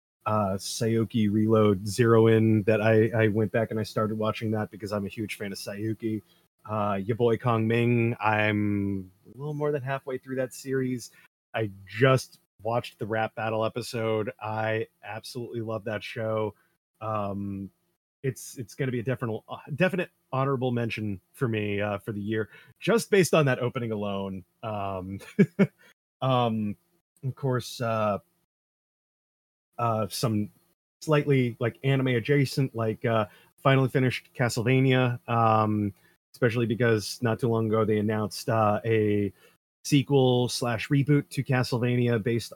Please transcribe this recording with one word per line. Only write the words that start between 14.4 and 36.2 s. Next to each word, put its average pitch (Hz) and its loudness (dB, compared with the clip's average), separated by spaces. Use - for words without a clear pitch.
I 110 -4
absolutely 110 -12
love 110 -8
that 107 -6
show. 110 -4
Um, 101 -6
it's, - -8
it's 123 -14
gonna 131 -6
be 120 -4
a 110 -6
definite, 113 -6
uh, 117 -12
definite 180 -2
honorable 131 -2
mention 110 -4
for 135 -2
me, 104 -2
uh, 101 -2
for - -10
the 104 -8
year, 107 -4
just - 0
based 196 4
on 156 6
that 127 2
opening 120 -4
alone. 98 -4
Um, 98 -6
<laughs> - -20
um, 117 0
of 131 -6
course, 127 -4
uh, 110 0
uh, 110 0
some 107 -2
slightly, 143 2
like, 117 -4
anime 135 0
adjacent, 131 0
like, 110 -4
uh, 113 2
finally 135 4
finished 131 -2
Castlevania, 127 2
um, 110 2